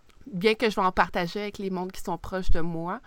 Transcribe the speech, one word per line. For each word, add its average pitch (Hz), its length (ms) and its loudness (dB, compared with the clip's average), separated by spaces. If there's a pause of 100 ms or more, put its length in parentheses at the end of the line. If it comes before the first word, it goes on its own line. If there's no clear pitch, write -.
(280)
bien 214 260 0
que 220 160 0
je 196 60 -4
vais 202 100 0
en 190 60 2
partager 185 480 -2
avec 208 200 -8
les 196 100 -6
mondes 185 240 -6
qui - 80 -8
sont 170 160 -4
proches 185 320 -2
de 175 100 10
moi, 170 480 -2